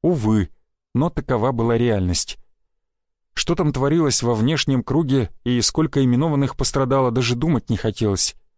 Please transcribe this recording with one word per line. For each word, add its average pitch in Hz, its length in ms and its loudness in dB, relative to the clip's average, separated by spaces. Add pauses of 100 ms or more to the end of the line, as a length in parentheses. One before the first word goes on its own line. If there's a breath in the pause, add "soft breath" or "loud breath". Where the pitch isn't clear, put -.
Увы, 110 460 2 (460)
но 156 160 0
такова 127 420 -2
была 117 240 0
реальность. 101 600 0 (960)
Что - 200 -2
там 160 180 0
творилось 143 500 0
во 120 120 0
внешнем 131 480 0
круге 135 460 0 (160)
и 123 160 0
сколько 147 420 0
именованных 139 540 0
пострадало, 135 540 0
даже 120 240 0
думать 139 340 0
не 113 80 0
хотелось, 104 580 -2 (240)